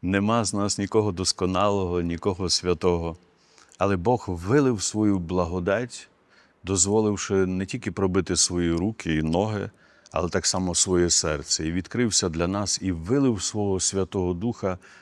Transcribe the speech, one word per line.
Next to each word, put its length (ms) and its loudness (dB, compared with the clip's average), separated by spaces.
Нема 420 2
з 100 -4
нас 240 -2
нікого 340 2
досконалого, 880 0
нікого 480 -2
святого. 680 0
Але 180 2
Бог 320 0
вилив 540 2
свою 360 2
благодать, 920 -2
дозволивши 720 2
не 320 2
тільки 260 -6
пробити 440 0
свої 360 0
руки 420 -2
і 80 2
ноги, 480 0
але 160 0
так 180 0
само 280 0
своє 360 2
серце. 560 -2
І 60 -2
відкрився 560 0
для 180 0
нас, 360 -2
і 100 0
вилив 500 0
свого 380 -2
Святого 540 0
Духа 440 -4